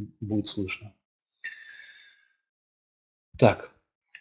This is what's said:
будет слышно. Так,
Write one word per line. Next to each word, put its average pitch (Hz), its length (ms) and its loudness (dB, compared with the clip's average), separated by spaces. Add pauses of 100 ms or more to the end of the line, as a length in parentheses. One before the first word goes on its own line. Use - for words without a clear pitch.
(200)
будет 104 280 -2
слышно. 104 440 -6 (2500)
Так, - 340 6 (500)